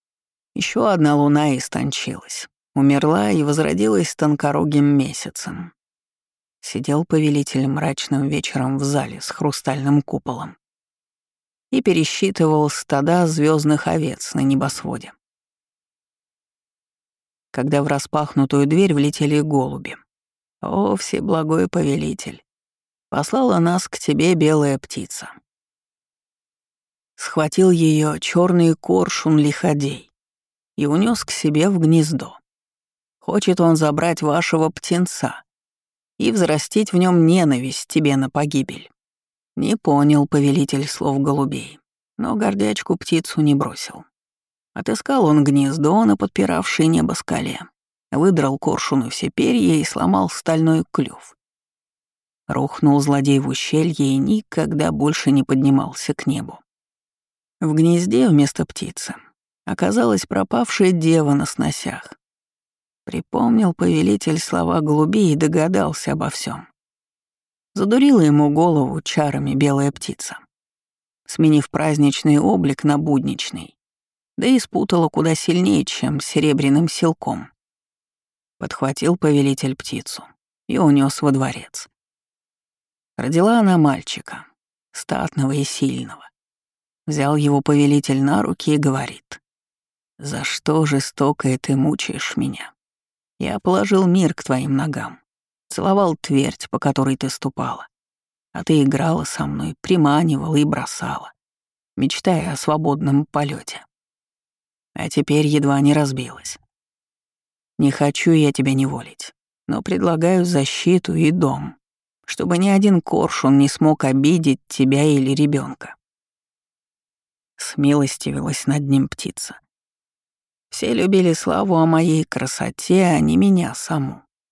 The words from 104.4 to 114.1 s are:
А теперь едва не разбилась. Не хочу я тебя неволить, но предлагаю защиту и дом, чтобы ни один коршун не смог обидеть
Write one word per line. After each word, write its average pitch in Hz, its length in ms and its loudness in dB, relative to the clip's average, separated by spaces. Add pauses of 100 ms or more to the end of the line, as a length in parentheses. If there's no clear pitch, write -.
А 165 160 -8
теперь 147 360 0
едва 139 340 2
не 143 120 4
разбилась. 135 640 -4 (1200)
Не 139 120 2
хочу 147 400 0
я 151 220 4
тебя 135 200 0
неволить, 131 640 -6 (340)
но - 140 -4
предлагаю 175 640 0
защиту 175 680 0
и 160 160 2
дом, 143 460 -2 (480)
чтобы 175 320 -2
ни 190 140 2
один 196 320 4
коршун - 560 2
не 139 100 6
смог 156 360 2
обидеть 143 640 2